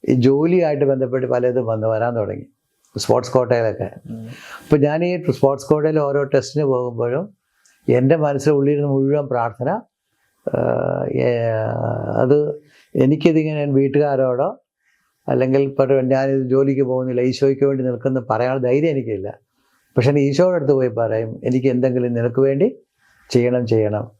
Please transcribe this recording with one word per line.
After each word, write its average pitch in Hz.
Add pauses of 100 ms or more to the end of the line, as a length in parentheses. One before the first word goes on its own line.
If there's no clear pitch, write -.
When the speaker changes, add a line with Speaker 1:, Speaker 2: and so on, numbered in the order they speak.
Speaker 1:
ഈ 131
ജോലിയായിട്ട് 147
ബന്ധപ്പെട്ട് 131
പലതും 123
വന്ന് 110
വരാൻ 117
തുടങ്ങി, 98 (500)
സ്പോർട്സ് 117
കോട്ടയിലൊക്കെ. 117 (200)
Speaker 2:
ഉം. 113 (380)
Speaker 1:
അപ്പൊ 151
ഞാൻ 147
ഈ 175
സ്പോർട്സ് 135
കോട്ടയിൽ 156
ഓരോ 143
ടെസ്റ്റിന് 139
പോകുമ്പോഴും 123 (540)
എൻ്റെ 131
മനസ്സിൽ 147
ഉള്ളിരുന്ന് 143
മുഴുവൻ 139
പ്രാർത്ഥന, 123 (760)
ആ, -
ഏ, 123 (760)
അത് 147 (320)
എനിക്കിതിങ്ങനെ 151
വീട്ടുകാരോടോ 139 (680)
അല്ലെങ്കിൽ 131
ഇപ്പൊ 139
ഞാനിത് 135
ജോലിക്ക് 135
പോകുന്നില്ല, 127
ഈശോയ്ക്ക് 135
വേണ്ടി 135
നിൽക്കുന്ന 123
പറയാനുള്ള 127
ധൈര്യം 143
എനിക്കില്ല. 110 (580)
പക്ഷെ 131
ഞാൻ 147
ഈശോയുടെ 175
അടുത്ത് 147
പോയി 131
പറയും, 113
"എനിക്ക് 127
എന്തെങ്കിലും 123
നിനക്ക് 120
വേണ്ടി 139 (520)
ചെയ്യണം, 123
ചെയ്യണം." 107